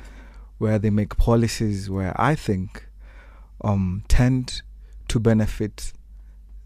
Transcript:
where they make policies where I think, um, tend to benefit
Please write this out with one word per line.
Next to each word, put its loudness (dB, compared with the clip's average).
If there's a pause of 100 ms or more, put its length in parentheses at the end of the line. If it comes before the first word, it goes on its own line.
(580)
where 0
they 0
make 0
policies 2
where -2
I 2
think, -4 (760)
um, 0
tend 4 (460)
to 0
benefit 0 (760)